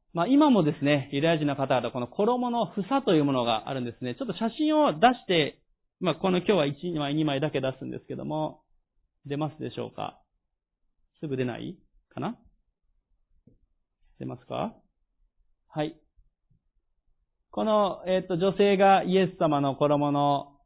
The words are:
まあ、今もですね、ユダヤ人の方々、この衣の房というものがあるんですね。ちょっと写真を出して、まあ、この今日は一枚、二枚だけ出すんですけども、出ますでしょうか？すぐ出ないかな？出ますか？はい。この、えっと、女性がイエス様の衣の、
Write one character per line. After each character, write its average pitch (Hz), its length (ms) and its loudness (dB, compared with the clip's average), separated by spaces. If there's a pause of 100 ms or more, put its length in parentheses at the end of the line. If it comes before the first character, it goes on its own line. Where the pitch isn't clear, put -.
(140)
ま 170 100 0
あ、 185 40 -2
今 285 240 6
も 202 120 6
で 147 160 0
す 143 60 -2
ね、 143 260 2
ユ 139 80 -2
ダ 165 120 2
ヤ 170 60 2
人 151 100 0
の 139 100 -2
方 135 180 0
々、 120 160 0
こ 127 80 -6
の 123 80 -4
衣 247 420 0
の 233 160 0
房 262 360 -2
と 208 140 2
い 156 40 6
う 143 60 2
も 143 80 2
の 127 100 0
が 113 240 -2
あ 135 60 -6
る 131 80 -4
ん - 20 -6
で 120 140 -8
す - 40 -14
ね。 123 140 -6
ち - 60 -10
ょ 269 40 -6
っ - 20 -12
と 214 100 -6
写 226 200 -2
真 311 200 0
を 294 160 4
出 160 220 4
し - 120 -20
て、 160 320 0 (400)
ま 175 120 0
あ、 147 40 0
こ 190 160 0
の 180 60 2
今 180 100 -2
日 220 60 2
は 160 120 4
一 143 260 -6
枚、 147 240 -4
二 156 100 0
枚 139 160 0
だ 151 100 -2
け 139 80 -2
出 131 180 -4
す - 60 -14
ん 127 80 -10
で 123 80 -10
す - 80 -20
け 131 80 -10
ど 131 80 -10
も、 151 380 -6 (640)
出 143 100 -6
ま 151 160 -4
す - 80 -20
で 123 140 -8
し - 60 -12
ょ 117 80 -6
う - 40 -14
か？ - 260 -10 (1000)
す 160 80 -10
ぐ 135 80 -6
出 127 80 -2
な 117 140 -6
い 117 180 -12 (380)
か 123 80 -10
な？ 202 160 -8 (1800)
出 135 60 -10
ま 127 120 -10
す - 80 -20
か？ 143 280 -6 (960)
は 151 160 -6
い。 156 140 -8 (1500)
こ 208 120 -6
の、 208 420 0
え 185 140 0
っ 180 80 -10
と、 185 80 -4
女 185 220 0
性 202 180 4
が 196 280 6
イ 180 120 0
エ 190 120 4
ス 185 120 -8
様 151 220 2
の 139 140 0
衣 147 360 2
の、 143 540 0